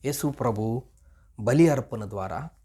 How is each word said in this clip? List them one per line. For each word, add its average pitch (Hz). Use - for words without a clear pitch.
యేసు 143
ప్రభు 117
బలి 139
అర్పణ 113
ద్వారా 98